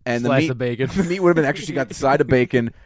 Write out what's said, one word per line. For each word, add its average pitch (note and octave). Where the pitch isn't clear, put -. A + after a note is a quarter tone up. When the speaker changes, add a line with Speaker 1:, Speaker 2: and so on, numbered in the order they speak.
Speaker 1:
and A#2+
the B2+
Speaker 2:
slice C3+
Speaker 1:
meat, -
Speaker 2:
of B2
bacon. B2
Speaker 1:
<laughs> -
the F#3+
meat F3
would F3
have E3
been D3+
extra. C#3+
She D3+
got C3+
the -
side C#3+
of -
Speaker 2:
<laughs> C3
Speaker 1:
bacon A#2+